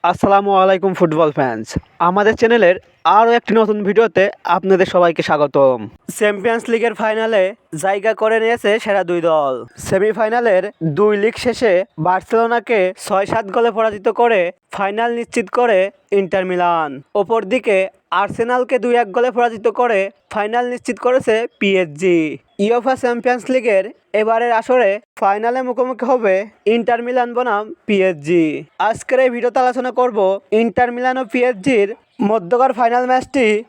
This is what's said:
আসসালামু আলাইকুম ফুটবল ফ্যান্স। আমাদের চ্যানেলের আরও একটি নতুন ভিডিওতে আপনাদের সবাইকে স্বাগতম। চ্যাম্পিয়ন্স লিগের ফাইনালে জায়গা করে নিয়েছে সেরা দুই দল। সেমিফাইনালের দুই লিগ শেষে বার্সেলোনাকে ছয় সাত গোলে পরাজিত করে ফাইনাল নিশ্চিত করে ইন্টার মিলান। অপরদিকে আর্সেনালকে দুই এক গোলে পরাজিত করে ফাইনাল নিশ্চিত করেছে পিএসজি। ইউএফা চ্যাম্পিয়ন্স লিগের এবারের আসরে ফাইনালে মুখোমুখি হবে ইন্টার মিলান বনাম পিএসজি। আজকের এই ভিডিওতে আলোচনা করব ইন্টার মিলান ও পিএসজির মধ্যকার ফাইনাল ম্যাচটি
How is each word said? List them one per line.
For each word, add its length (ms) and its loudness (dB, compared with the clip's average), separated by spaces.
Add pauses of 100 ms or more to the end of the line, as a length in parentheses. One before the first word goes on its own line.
(120)
আসসালামু 400 2 (100)
আলাইকুম 380 2
ফুটবল 380 2
ফ্যান্স। 280 -2 (440)
আমাদের 300 2
চ্যানেলের 360 4 (420)
আরও 220 6
একটি 200 -6
নতুন 180 2 (100)
ভিডিওতে 360 2 (320)
আপনাদের 380 2
সবাইকে 340 2
স্বাগতম। 500 2 (400)
চ্যাম্পিয়ন্স 540 -2
লিগের 300 0
ফাইনালে 420 0 (400)
জায়গা 280 0 (100)
করে 220 2
নিয়েছে 280 0 (120)
সেরা 260 0
দুই 200 -2
দল। 240 2 (340)
সেমিফাইনালের 760 0 (340)
দুই 160 2 (100)
লিগ 200 0
শেষে 300 0 (320)
বার্সেলোনাকে 760 0 (260)
ছয় 260 0
সাত 140 -2 (100)
গোলে 220 2
পরাজিত 300 -2 (120)
করে 220 4 (340)
ফাইনাল 340 -2 (100)
নিশ্চিত 280 -4 (100)
করে 220 2 (400)
ইন্টার 300 -2
মিলান। 400 0 (320)
অপরদিকে 560 -2 (440)
আর্সেনালকে 640 -2
দুই 180 0
এক 140 0
গোলে 200 2
পরাজিত 320 -2 (120)
করে 200 2 (340)
ফাইনাল 400 -2
নিশ্চিত 320 -8
করেছে 300 2 (240)
পিএসজি। 580 0 (460)
ইউএফা 380 0
চ্যাম্পিয়ন্স 420 -2 (100)
লিগের 320 2 (360)
এবারের 380 0
আসরে 320 2 (280)
ফাইনালে 480 0
মুখোমুখি 440 -4
হবে 240 2 (400)
ইন্টার 300 0
মিলান 320 -2
বনাম 260 0 (240)
পিএসজি। 580 2 (440)
আজকের 360 -2
এই 100 2
ভিডিওতে 280 -2
আলোচনা 360 -2
করব 180 0 (440)
ইন্টার 340 0
মিলান 260 -2
ও 100 -4
পিএসজির 580 0 (400)
মধ্যকার 500 0
ফাইনাল 320 2
ম্যাচটি 340 0 (240)